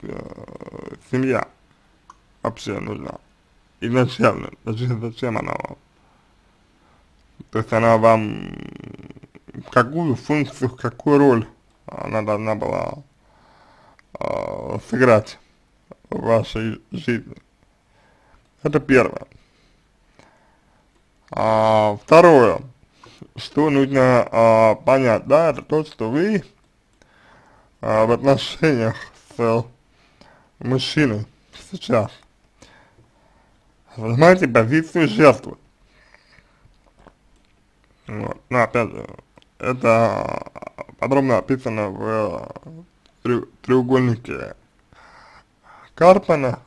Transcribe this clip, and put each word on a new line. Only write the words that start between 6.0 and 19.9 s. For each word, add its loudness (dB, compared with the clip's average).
То -4
есть -6
она 4
вам 0
какую 0
функцию, -4
какую 0
роль 4
она -8
должна -4
была -6
а, -8
сыграть 2
в -8
вашей -2
жизни. -6
Это -2
первое. 0